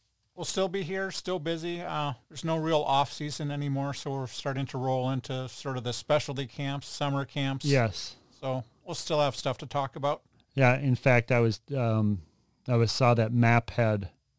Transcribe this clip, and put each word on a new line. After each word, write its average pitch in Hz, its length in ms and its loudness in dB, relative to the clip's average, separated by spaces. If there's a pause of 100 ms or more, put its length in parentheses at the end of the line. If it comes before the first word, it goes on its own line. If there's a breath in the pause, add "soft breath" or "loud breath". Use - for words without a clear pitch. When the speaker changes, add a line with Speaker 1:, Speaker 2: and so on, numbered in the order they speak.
(360)
Speaker 1:
we'll 175 100 -8
still 190 240 0
be 196 120 -4
here, 190 300 -6
still 185 280 -4
busy. 165 420 -4
Uh, 151 320 -4 (160)
there's 156 160 -12
no 160 120 0
real 160 240 2
off 139 300 2
season 147 400 -6
anymore, 143 420 -2
so - 180 -8
we're 135 160 -4
starting 135 400 -4
to - 100 -8
roll 131 340 0
into 131 380 -4
sort 131 280 -8
of 120 60 -6
the 120 100 -4
specialty 139 540 -2
camps, 139 400 -6
summer 139 380 -2
camps. 135 400 -4
Speaker 2:
Yes. 127 500 0 (260)
Speaker 1:
So 131 220 -4 (220)
we'll 170 100 -8
still 151 240 0
have 143 160 2
stuff 131 240 -4
to 151 60 -10
talk 135 300 -4
about. 143 260 -2 (340)
Speaker 2:
Yeah, 131 240 6
in 135 160 2
fact, 123 360 4
I 120 80 4
was, 113 200 2 (160)
um, 110 460 2 (460)
I 123 100 2
was, 113 140 4
saw 123 240 6
that 113 180 2
Map 117 380 4
had, 107 380 0 (300)